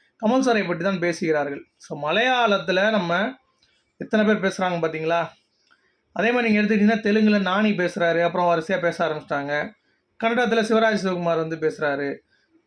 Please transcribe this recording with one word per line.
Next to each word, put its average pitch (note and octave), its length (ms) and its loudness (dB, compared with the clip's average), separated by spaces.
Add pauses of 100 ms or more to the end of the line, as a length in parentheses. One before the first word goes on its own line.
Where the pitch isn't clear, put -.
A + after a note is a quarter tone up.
(200)
கமல் A#3+ 200 2
சாரை A3+ 260 2
பற்றி E3+ 180 -4
தான் F#3+ 140 -2
பேசுகிறார்கள். D#3+ 680 -2 (120)
So, D3 340 -8
மலையாளத்துல G3+ 800 2
நம்ம G3 440 0 (640)
எத்தனை G#3+ 300 0
பேர் F#3+ 260 0
பேசுறாங்க F3+ 280 -2
பாத்தீங்களா? D#3+ 460 -2 (920)
அதே A3 160 0
மாதிரி A#3 200 2
நீங்க G#3 80 4
எடுத்துக்கிட்டீங்கன்னா G#3+ 400 2
தெலுங்குல G#3+ 400 2
நானி G3 300 0
பேசுறாரு, E3+ 520 0
அப்புறம் F3 260 0
வரிசையா E3+ 320 0
பேச E3 260 -2
ஆரம்பிச்சிட்டாங்க. D3 640 -4 (540)
கன்னடத்துல A3+ 360 0
சிவராஜ் A3 440 2
சிவகுமார் E3+ 440 -2
வந்து D#3+ 80 -6
பேசுறாரு, C#3+ 600 -4 (500)